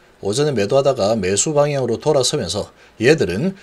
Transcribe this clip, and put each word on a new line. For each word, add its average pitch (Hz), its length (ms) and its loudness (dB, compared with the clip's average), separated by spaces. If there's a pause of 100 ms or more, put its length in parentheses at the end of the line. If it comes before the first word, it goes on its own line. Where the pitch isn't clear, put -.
(200)
오전에 147 320 -2
매도하다가 117 640 2
매수 101 360 -2
방향으로 139 460 0
돌아서면서 127 760 -2 (280)
얘들은 131 640 2